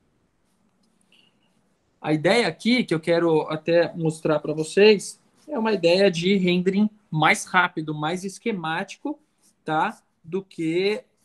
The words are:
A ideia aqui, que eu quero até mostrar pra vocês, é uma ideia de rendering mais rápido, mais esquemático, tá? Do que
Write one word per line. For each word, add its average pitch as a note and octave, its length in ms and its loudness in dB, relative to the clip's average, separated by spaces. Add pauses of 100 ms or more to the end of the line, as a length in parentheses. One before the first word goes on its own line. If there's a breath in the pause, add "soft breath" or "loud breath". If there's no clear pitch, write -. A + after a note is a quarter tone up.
(2000)
A D3+ 120 -4
ideia F3+ 360 2
aqui, A#3 360 0
que E3+ 100 -2
eu D#3+ 60 -2
quero E3 500 2
até D#3+ 460 0
mostrar D#3+ 440 -2
pra D3+ 140 -8
vocês, F#3+ 680 2 (280)
é D4+ 100 -8
uma A3 160 -2
ideia F#3 360 4
de F3+ 260 0
rendering F#3 540 2 (220)
mais D#3+ 340 0
rápido, F3 480 -2
mais D#3 300 -6
esquemático, G3 960 -8 (440)
tá? E3 360 -4 (240)
Do F3+ 180 -8
que F#3 600 -4 (220)